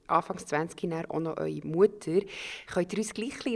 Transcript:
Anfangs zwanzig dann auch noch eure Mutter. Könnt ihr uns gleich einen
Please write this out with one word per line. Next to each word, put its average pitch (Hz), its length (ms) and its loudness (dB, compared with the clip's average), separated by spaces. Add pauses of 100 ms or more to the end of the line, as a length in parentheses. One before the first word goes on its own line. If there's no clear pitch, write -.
Anfangs 170 380 2
zwanzig 165 440 -2
dann 165 180 -4
auch 156 120 -2
noch 160 180 -2
eure 156 300 -2
Mutter. 180 540 4 (500)
Könnt 175 220 0
ihr 202 60 0
uns 214 140 -2
gleich 233 200 -4
einen - 60 -12 (160)